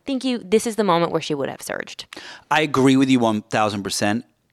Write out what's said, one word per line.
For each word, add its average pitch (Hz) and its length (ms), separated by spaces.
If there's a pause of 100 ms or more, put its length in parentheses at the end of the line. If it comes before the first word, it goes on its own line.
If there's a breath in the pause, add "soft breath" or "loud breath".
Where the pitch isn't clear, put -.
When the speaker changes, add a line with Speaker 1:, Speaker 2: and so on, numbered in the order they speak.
Speaker 1:
think 262 200
you, 254 140
this 202 280
is 226 100
the 220 80
moment 170 280
where 156 100
she - 120
would 139 140
have 131 140
surged. - 420 (460 loud breath)
Speaker 2:
I 151 100
agree 135 360
with 135 120
you 131 120
one 110 220
thousand 107 400
percent, 104 440 (260)